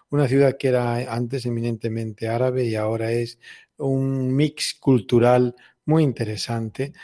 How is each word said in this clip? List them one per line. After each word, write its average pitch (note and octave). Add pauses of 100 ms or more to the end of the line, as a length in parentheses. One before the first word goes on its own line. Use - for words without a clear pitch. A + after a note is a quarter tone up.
(100)
una C#3+
ciudad C3+
que C#3
era B2
antes A#2+
eminentemente A2+
árabe B2+
y A2+
ahora A2+
es A#2+ (400)
un C3+
mix D3
cultural B2 (320)
muy D#3
interesante, A#2 (120)